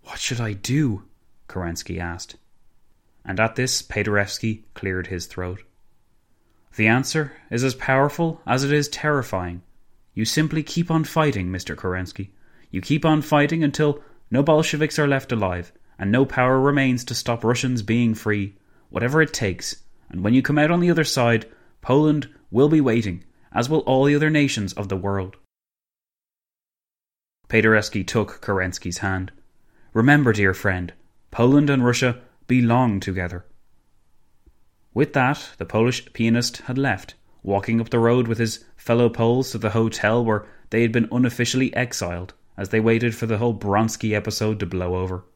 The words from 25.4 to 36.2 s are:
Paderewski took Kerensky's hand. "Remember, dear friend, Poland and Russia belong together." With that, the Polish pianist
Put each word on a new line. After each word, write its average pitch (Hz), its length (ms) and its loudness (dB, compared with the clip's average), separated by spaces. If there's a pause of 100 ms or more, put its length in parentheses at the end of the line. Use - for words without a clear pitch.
Paderewski 107 580 2
took - 340 -2
Kerensky's 92 580 -4
hand. 95 340 -4 (600)
"Remember, 131 400 2
dear 98 220 2
friend, 90 380 -4 (400)
Poland 143 380 4
and 131 140 2
Russia 120 360 0 (260)
belong 120 540 2
together." 90 440 -6 (1500)
With 135 220 0
that, 135 440 0
the 85 60 -8
Polish 117 480 0
pianist 113 460 0